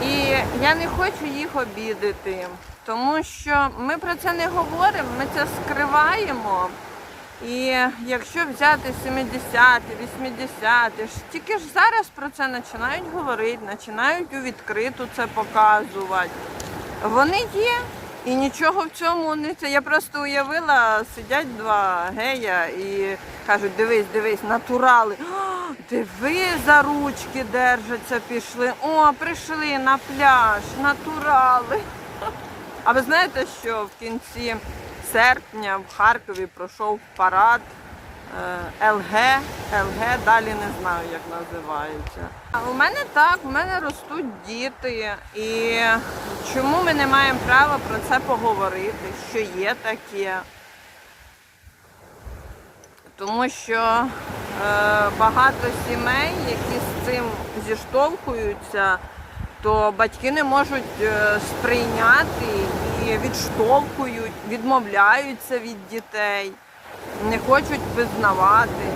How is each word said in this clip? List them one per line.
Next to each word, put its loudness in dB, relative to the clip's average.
І 0
я 6
не -4
хочу -2
їх -6
обідати, -4
тому 0
що 0
ми -2
про -4
це -2
не -2
говоримо, 0
ми -2
це 0
скриваємо. 0
І -2
якщо -4
взяти 2
сімдесяті, 2
вісімдесяті, 0
ж -8
тільки -4
ж -6
зараз 4
про -8
це -4
починають -6
говорити, -2
починають -4
у -8
відкриту -6
це -2
показувати. 2
Вони 4
є, 2
і 0
нічого 2
в -2
цьому -2
не -4
це. -6
Я 4
просто 0
уявила, 2
сидять -4
два 2
гея 0
і -4
кажуть: 2
«Дивись, 2
дивись, 0
натурали. 4
О, -6
диви, -2
за 10
ручки -2
держаться, 0
пішли. -2
О, 6
прийшли -4
на 4
пляж, 4
натурали». 2
А 4
ви 4
знаєте, 2
що -4
в -18
кінці -8
серпня 2
в -10
Харкові 2
пройшов -6
парад, 4
е, 2
Л 4
Г, 4
Л 2
Г, 0
далі 6
не -6
знаю, -2
як -8
називається. -8
А -4
у -4
мене 0
так, 4
у -8
мене -2
ростуть -8
діти. -6
І -2
чому 2
ми 4
не 4
маємо 4
права 6
про -2
це 4
поговорити, -2
що -4
є -2
таке? -6
Тому 0
що, -6
е, 4
багато 4
сімей, 0
які -4
з -6
цим -2
зіштовхуються, 0
то 4
батьки 0
не 2
можуть, 0
е, 2
сприйняти 2
і 0
відштовхують, 0
відмовляються 2
від -12
дітей, -4
не 0
хочуть 4
визнавати. 4